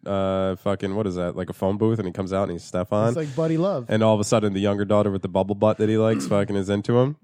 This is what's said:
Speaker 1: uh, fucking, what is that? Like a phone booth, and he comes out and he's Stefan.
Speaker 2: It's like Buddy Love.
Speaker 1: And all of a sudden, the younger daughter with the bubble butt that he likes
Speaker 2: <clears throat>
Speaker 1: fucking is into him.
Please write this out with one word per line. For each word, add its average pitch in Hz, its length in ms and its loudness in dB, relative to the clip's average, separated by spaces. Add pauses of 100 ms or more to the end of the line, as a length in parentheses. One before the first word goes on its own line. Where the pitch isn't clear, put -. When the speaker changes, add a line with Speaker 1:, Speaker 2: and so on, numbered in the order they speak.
Speaker 1:
uh, 95 500 0
fucking, 95 380 -2
what 107 120 -2
is 90 80 -2
that? 87 200 -4
Like 87 140 -6
a 87 40 -6
phone 101 260 0
booth, 110 180 2
and 98 100 -2
he 90 40 -6
comes 92 200 -6
out 95 120 0
and 92 80 -4
he's 85 120 -10
Stefan. 104 440 0
Speaker 2:
It's 117 100 0
like 151 180 -6
Buddy 160 220 0
Love. 160 320 -2
Speaker 1:
And 107 140 2
all 110 100 6
of 107 60 2
a 104 40 0
sudden, 107 300 0
the 95 60 -2
younger 101 260 0
daughter 104 240 2
with 98 140 -4
the 98 40 -4
bubble 95 280 0
butt 107 240 2
that 107 100 2
he 110 80 2
likes 110 300 0
Speaker 2:
<clears throat> - 0 -
Speaker 1:
fucking 101 280 0
is 98 140 -2
into 104 300 2
him. 139 240 2